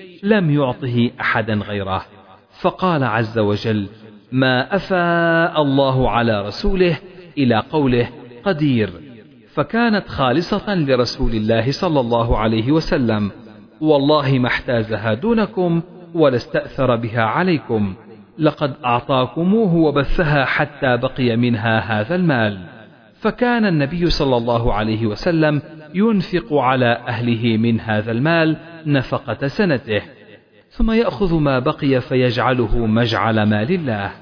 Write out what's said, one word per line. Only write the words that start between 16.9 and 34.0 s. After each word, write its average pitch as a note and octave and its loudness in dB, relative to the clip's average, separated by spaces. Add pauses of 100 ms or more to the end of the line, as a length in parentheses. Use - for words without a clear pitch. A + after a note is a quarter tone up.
بها A#2 -2
عليكم، A#2 0 (440)
لقد D3+ 0 (100)
أعطاكموه C#3+ 0
وبثها D3 2
حتى C#3 -2
بقي B2 0
منها A2 0
هذا A2+ -2
المال. A2+ 0 (540)
فكان A#3 0
النبي E3 0
صلى C#3 2
الله A#2 0
عليه A2 -2
وسلم D3+ 0 (320)
ينفق F3+ 0
على B2+ 2 (160)
أهله A#2 0
من A2+ 2
هذا A2 -2
المال D#3+ 2 (300)
نفقة C3+ -2
سنته، B2 0 (680)
ثم A3+ 0
يأخذ G3+ 0
ما C#3+ 2
بقي C3+ 0
فيجعله A#2+ 0
مجعل A2 2
مال G#2+ 2
الله، A2+ -4 (100)